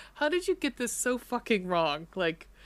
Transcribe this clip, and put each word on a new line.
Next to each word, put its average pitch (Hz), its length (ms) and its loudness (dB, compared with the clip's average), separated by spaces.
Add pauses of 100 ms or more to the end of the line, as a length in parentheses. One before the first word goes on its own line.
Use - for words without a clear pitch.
(140)
"How 294 140 2
did 359 180 0
you 381 80 2
get 285 220 -2
this 240 160 -4
so 247 240 0
fucking 233 520 -2
wrong?" 165 460 2
Like, 170 340 -2 (180)